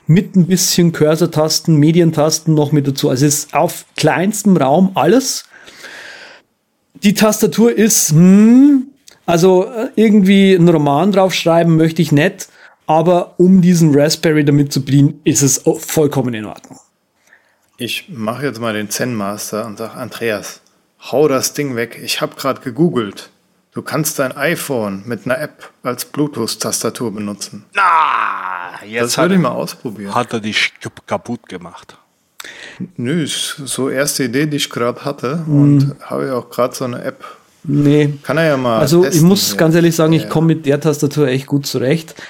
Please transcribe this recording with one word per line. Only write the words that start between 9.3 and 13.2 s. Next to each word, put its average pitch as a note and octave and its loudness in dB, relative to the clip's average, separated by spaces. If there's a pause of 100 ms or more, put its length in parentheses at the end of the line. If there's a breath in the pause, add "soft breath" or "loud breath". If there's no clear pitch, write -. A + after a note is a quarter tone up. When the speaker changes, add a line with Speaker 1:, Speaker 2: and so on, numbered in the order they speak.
Speaker 1:
äh, A3+ -6
irgendwie G3 4
einen F3 6
Roman D3+ 2
draufschreiben E3+ 2
möchte D#3+ 2
ich D#3+ 0
nicht, D3+ 0 (380 soft breath)
aber E3+ 2